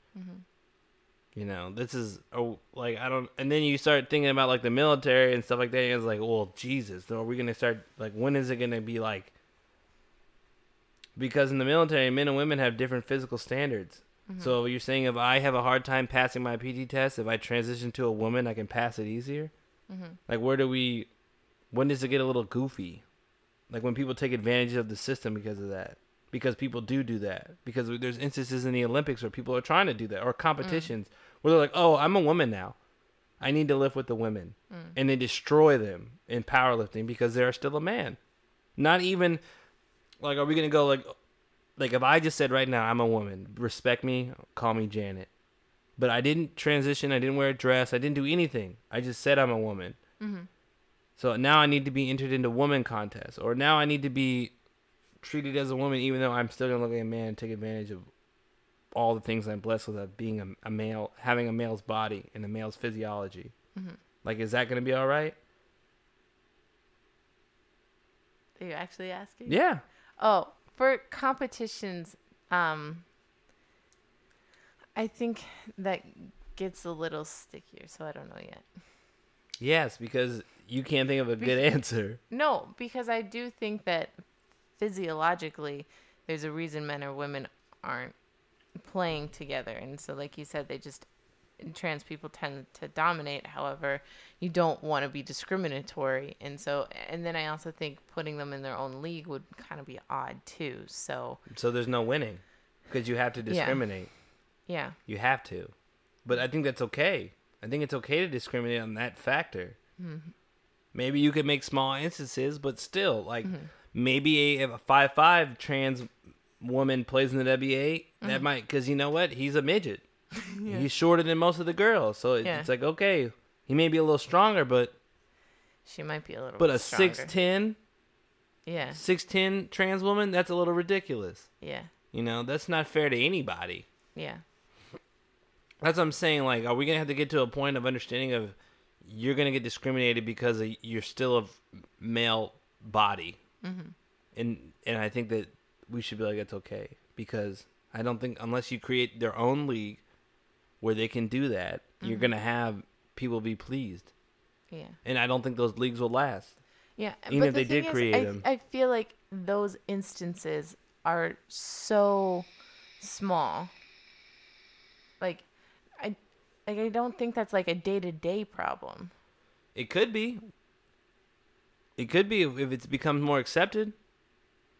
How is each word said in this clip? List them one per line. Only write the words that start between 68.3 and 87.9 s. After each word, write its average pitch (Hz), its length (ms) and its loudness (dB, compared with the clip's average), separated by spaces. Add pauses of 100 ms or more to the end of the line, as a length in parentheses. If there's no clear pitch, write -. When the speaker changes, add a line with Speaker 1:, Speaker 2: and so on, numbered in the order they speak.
Speaker 1:
Are 185 60 -10
you 170 60 -8
actually 180 380 -10
asking? 196 420 -12
Speaker 2:
Yeah. 254 260 2 (420)
Speaker 1:
Oh, 202 280 4 (280)
for 262 220 4 (120)
competitions, 220 1080 -4 (340)
um, 160 540 0 (1900)
I 220 100 -2
think 233 360 -4 (360)
that 190 240 -2 (540)
gets 190 280 -8
a 170 80 -6
little 156 320 -6
stickier, - 640 -18
so - 180 -16
I 151 80 -10
don't 143 160 -16
know - 120 -18
yet. - 220 -18 (960)
Speaker 2:
Yes, 143 380 0
because 123 460 -2 (260)
you 127 140 -4
can't 135 260 2
think 135 120 2
of 123 80 0
a 117 80 0
Speaker 1:
Be- 113 100 -4
Speaker 2:
good 127 120 4
answer. 117 640 2 (100)
Speaker 1:
No, 269 460 0
because 240 320 -8
I 233 140 0
do 233 280 -10
think 214 340 -6
that 170 260 -2 (680)
physiologically, 160 1080 -2 (400)
there's 156 180 -4
a 156 80 -4
reason 151 340 -6
men 143 160 -6
or 139 100 -8
women 139 360 -6 (340)
aren't 127 320 -8 (720)